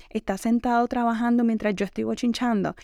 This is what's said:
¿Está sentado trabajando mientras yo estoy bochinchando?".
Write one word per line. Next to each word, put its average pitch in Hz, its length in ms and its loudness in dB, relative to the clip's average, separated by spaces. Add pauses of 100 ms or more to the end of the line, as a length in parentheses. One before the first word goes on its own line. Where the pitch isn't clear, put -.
(100)
¿Está 202 260 -4
sentado 240 500 2
trabajando 240 580 0
mientras 214 300 0
yo 196 120 -2
estoy 220 180 -6
bochinchando?". 220 800 -2